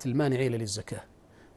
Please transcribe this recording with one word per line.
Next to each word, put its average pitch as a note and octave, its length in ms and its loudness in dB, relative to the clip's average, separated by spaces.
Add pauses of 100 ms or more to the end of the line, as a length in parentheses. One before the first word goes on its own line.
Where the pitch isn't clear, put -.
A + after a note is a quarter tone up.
المانعين C3 460 2
للزكاة، G#2 500 -4 (560)